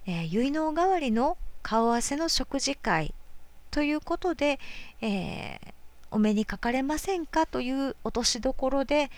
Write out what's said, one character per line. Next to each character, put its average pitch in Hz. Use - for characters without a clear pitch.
え 170
ー、 160
結 240
納 311
代 339
わ 381
り 262
の 240
顔 226
合 233
わ 233
せ 277
の 330
食 269
事 277
会 160
と 294
い 294
う 302
こ 339
と 349
で、 285
え 196
ー、 -
お 214
目 214
に 214
か 190
か 233
れ 262
ま 302
せ 370
ん 320
か 320
と -
い 247
う 269
落 233
と 240
し 226
ど 262
こ 262
ろ 277
で、 294